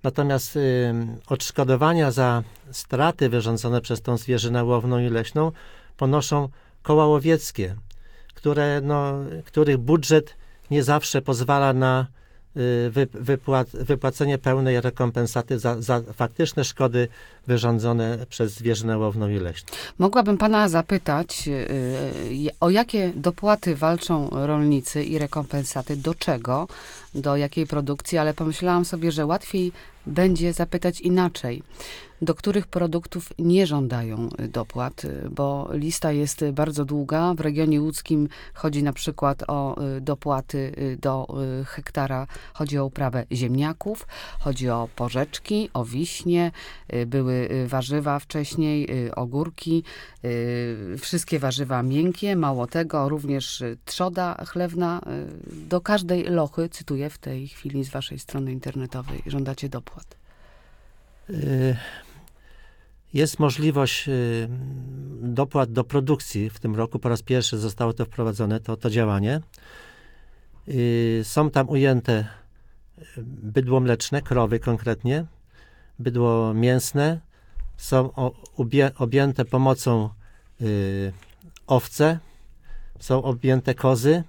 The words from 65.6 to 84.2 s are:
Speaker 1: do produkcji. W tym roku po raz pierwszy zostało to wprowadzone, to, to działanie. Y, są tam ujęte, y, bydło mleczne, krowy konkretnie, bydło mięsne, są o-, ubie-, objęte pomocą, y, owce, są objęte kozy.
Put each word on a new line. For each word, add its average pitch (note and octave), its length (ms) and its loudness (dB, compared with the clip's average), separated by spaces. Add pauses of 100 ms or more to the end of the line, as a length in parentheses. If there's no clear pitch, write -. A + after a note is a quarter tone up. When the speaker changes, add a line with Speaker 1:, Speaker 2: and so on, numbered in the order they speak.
Speaker 1:
do A#2 120 2
produkcji. C3+ 640 0
W - 100 -18
tym G#2+ 160 -2
roku A2+ 220 -2
po B2 100 0
raz A#2 140 0
pierwszy B2 360 0
zostało A2+ 340 -2
to A#2 120 -2
wprowadzone, A2 560 -2
to, A2 160 -6
to A2 140 -2
działanie. A2 500 2 (1300)
Y, A#2 560 2
są D3+ 260 2
tam C3+ 180 2
ujęte, B2+ 580 4 (720)
y, D#3+ 40 -20 (240)
bydło B2 540 0
mleczne, B2+ 420 2
krowy A#2 360 2
konkretnie, A#2+ 680 0 (720)
bydło A#2 560 2
mięsne, B2+ 640 2 (560)
są C3 380 2
o-, B2+ 180 -2 (240)
ubie-, C3+ 400 4
objęte C3 480 2
pomocą, B2+ 680 2 (500)
y, G2 520 0 (540)
owce, D3+ 520 2 (800)
są B2+ 220 0
objęte C3 520 2
kozy. C#3 540 4